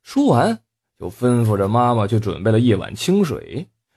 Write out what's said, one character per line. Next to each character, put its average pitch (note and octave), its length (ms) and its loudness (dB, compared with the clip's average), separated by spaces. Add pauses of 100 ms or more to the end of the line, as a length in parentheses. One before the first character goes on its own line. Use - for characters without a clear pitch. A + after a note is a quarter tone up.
说 C#4+ 240 -2
完， G#3 380 2 (340)
就 E2+ 120 -10
吩 A#2+ 360 0
咐 G#2+ 100 2
着 G2 120 0
妈 A#2+ 260 2
妈 G#2+ 140 0
去 G#2+ 120 0
准 F2+ 240 -6
备 A2 80 2
了 A2 80 4
一 A#2+ 140 4
碗 - 220 -4
清 G3 280 0
水， C#3+ 440 -6 (300)